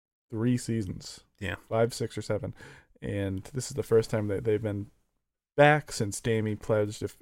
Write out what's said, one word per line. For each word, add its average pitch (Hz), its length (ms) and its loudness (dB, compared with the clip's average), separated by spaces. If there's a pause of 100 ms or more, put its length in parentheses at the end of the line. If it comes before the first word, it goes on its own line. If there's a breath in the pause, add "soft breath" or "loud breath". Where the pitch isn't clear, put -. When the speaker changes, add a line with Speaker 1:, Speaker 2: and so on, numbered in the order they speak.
(300)
Speaker 1:
three 120 280 2
seasons. - 640 -6 (180)
Speaker 2:
Yeah. 90 160 -4 (140)
Speaker 1:
Five, 113 240 2
six, - 240 -6
or 107 40 -6
seven. 107 320 -4 (480 loud breath)
And 98 420 -4 (100)
this 131 160 -6
is 135 60 -10
the 107 80 -2
first 151 260 6
time 104 180 0
that 101 160 -2
they've 107 180 2
been 101 260 -4 (680)
back 147 340 6
since 101 300 -4
Dany 110 380 0
pledged, 107 420 0
"If, - 200 -8